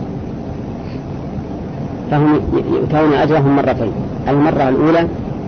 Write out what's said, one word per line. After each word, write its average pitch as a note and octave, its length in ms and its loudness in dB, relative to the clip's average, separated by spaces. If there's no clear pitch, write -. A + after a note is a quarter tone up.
فهم D3 280 4
يؤتون C#3+ 600 2
أجرهم C#3+ 420 4
مرتين، B2 360 0
المرة C#3+ 420 2
الأولى D#3+ 380 4